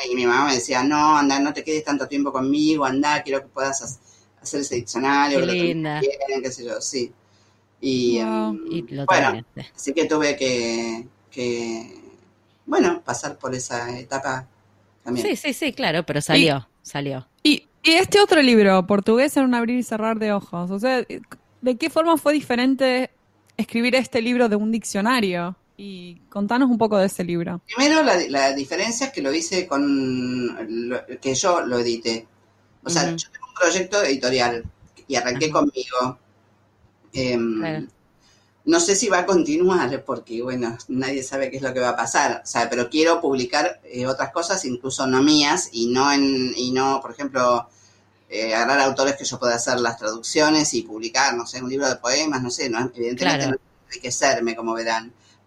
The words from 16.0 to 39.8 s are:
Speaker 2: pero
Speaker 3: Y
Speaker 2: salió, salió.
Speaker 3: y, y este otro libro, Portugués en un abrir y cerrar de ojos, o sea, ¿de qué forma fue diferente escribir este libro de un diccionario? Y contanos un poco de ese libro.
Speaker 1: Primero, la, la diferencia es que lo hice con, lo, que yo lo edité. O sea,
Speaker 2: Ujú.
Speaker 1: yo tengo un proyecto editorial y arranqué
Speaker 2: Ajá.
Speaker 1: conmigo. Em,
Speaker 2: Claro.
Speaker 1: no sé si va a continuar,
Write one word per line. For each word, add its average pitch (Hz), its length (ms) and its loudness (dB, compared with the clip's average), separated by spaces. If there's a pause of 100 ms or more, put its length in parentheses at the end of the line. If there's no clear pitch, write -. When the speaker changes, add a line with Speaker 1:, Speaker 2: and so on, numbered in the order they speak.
Speaker 2:
pero 147 140 -2
Speaker 3:
Y - 20 -4
Speaker 2:
salió, 156 480 2 (120)
salió. 139 460 -8 (160)
Speaker 3:
y, - 260 2 (140)
y 320 80 4
este 381 300 4
otro 370 200 6
libro, 202 460 6
Portugués 220 500 4
en 277 60 4
un 247 100 2
abrir 240 260 0
y 233 40 -2
cerrar 220 340 -2
de 214 140 0
ojos, 180 400 -4
o 196 80 -4
sea, 254 260 0 (560)
¿de 247 160 0
qué 320 120 -2
forma 330 280 4
fue 285 140 2
diferente 254 800 0 (460)
escribir 233 380 0
este 262 260 0
libro 240 260 2
de 208 80 2
un 214 160 0
diccionario? 196 840 -2 (180)
Y 180 540 -16
contanos 233 400 2
un 240 80 2
poco 214 220 4
de 190 80 4
ese 190 160 -4
libro. 175 420 -4
Speaker 1:
Primero, 302 380 4
la, 220 120 4 (140)
la 139 240 2
diferencia 170 540 -4
es - 40 -8
que - 120 -6
lo 139 100 0
hice 180 340 -2
con, 127 1200 -2
lo, 123 120 -4 (180)
que 135 140 -2
yo 175 320 2
lo 123 140 0
edité. 117 480 -2 (560)
O 170 80 -8
sea, 160 140 2
Speaker 2:
Ujú. 165 120 -2
Speaker 1:
yo - 140 -10
tengo - 160 -20
un - 80 -20
proyecto 185 480 2
editorial 123 600 0 (440)
y 135 80 -4
arranqué 123 300 0
Speaker 2:
Ajá. 151 80 -2
Speaker 1:
conmigo. 131 680 0 (920)
Em, 117 480 -2
Speaker 2:
Claro. 160 280 -6 (800)
Speaker 1:
no 311 140 4
sé 196 160 2
si 220 140 0
va 180 100 4
a 175 60 0
continuar, 165 800 2